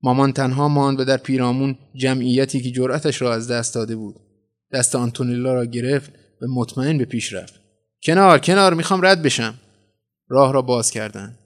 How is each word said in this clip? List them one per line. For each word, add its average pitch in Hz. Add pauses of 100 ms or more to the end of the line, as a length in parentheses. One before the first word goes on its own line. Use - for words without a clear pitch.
مامان 131
تنها 135
ماند 139
و 131
در 131
پیرامون 131 (160)
جمعیتی 131
که 123
جرأتش 127
را 123
از 113
دست 120
داده 113
بود. 107 (560)
دست 131
آنتونیلا 123
را 123
گرفت 123 (320)
و 143
مطمئن 131
به 131
پیش -
رفت. - (420)
کنار، 175
کنار، 185
می‌خوام 170
رد 185
بشم. 117 (760)
راه 131
را 139
باز 120
کردند. 107